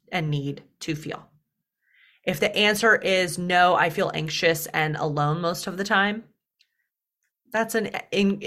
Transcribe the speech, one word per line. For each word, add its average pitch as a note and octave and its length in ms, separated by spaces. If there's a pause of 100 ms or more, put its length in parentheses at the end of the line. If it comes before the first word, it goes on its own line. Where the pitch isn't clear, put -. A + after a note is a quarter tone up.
(100)
and E3 180
need C#3+ 360 (160)
to D#3 160
feel? - 320 (960)
If F#3 140
the - 160
answer G#3 400
is F#3 420
no, F3+ 380
I E3+ 160
feel E3 240
anxious D#3+ 520
and D#3 300
alone D3+ 440
most F3 260
of F3+ 100
the F#3+ 60
time, G#3 400 (1300)
that's A3 240
an G#3+ 160 (220)
in-, G3 340